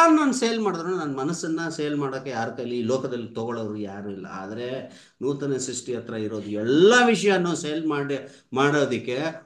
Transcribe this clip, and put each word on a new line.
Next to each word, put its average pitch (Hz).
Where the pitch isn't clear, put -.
ನಾನ್ 302
ಸೇಲ್ 226
ಮಾಡಿದ್ರು 180
ನನ್ 147
ಮನಸ್ಸನ್ನ 160
ಸೇಲ್ 147
ಮಾಡಕ್ಕೆ 135
ಯಾರ 117
ಕೈಲಿ 120
ಈ 117
ಲೋಕದಲ್ಲಿ 123
ತಗೊಳ್ಳೋರು 113
ಯಾರು 101
ಇಲ್ಲ. 92
ಆದ್ರೆ 110
ನೂತನ 139
ಸೃಷ್ಟಿ 123
ಹತ್ರ 113
ಇರೋದು 107
ಎಲ್ಲ 127
ವಿಷಯನೂ 185
ಸೇಲ್ 151
ಮಾಡಿ, 143
ಮಾಡೋದಿಕ್ಕೆ 127